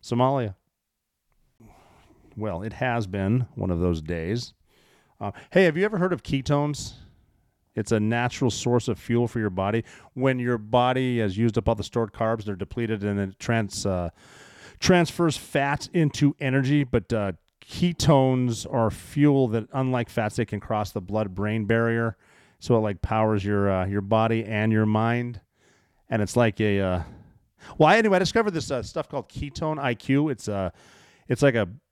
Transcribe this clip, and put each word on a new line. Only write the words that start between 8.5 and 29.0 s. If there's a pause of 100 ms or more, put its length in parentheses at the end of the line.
source
of
fuel
for
your
body. (300)
When
your
body
has
used
up
all
the
stored
carbs,
they're
depleted,
and
it
trans-,
uh, (680)
transfers
fat
into
energy.
But,
uh, (280)
ketones
are
fuel
that,
unlike
fats,
they
can
cross
the
blood-brain
barrier. (440)
So
it,
like,
powers
your,
uh,
your
body
and
your
mind. (680)
And
it's
like
a,
uh, (760)
well,
I,
anyway,
I
discovered
this,
uh,
stuff